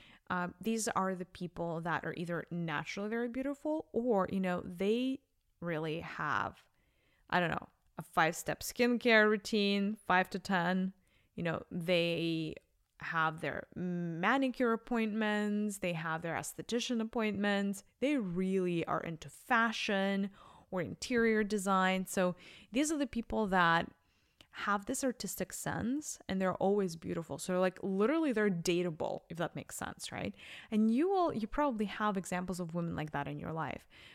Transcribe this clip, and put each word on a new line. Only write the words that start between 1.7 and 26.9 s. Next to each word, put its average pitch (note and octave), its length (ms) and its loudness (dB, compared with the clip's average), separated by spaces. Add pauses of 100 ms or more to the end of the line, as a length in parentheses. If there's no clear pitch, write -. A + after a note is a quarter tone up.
that E3 240 -2
are D#3+ 100 -4
either E3+ 360 -4
naturally E3+ 580 -4
very A#3 180 -2
beautiful C#4 640 -4
or, A3+ 400 2
you F#3+ 80 0
know, F3+ 260 0
they A3 540 0 (420)
really D#3+ 380 -4
have, D3+ 640 -4 (640)
I F3+ 100 2
don't E3+ 120 2
know, - 180 -6 (280)
a - 40 -10
five-step D#3+ 600 0
skincare A#3 680 4
routine, G3+ 680 2 (100)
five F#3 240 4
to F#3+ 80 -4
ten. F#3 540 0 (420)
You - 80 -6
know, E3 280 -2
they E3 840 0 (440)
have D#3+ 420 0
their - 340 -4
manicure F3+ 960 0
appointments, G#3 1080 -2
they F3 140 -2
have D#3+ 280 -4
their E3 140 -4
esthetician - 640 -4
appointments. G3+ 800 0 (160)
They C#4+ 180 2
really F#3 680 0
are - 160 -2
into D#3+ 280 -10
fashion G3+ 1000 2 (420)
or F#3 100 -2
interior A3 640 2
design. F#3+ 640 2
So F3+ 280 2 (360)
these D4 200 2
are D#4 60 0
the C#4 80 2
people A3 420 -2
that F3 440 4 (640)
have G3+ 280 -2
this C4 180 -4
artistic - 480 -4
sense A#3 680 -4 (100)
and F#3+ 100 0
they're F#3 160 2
always F#3+ 400 2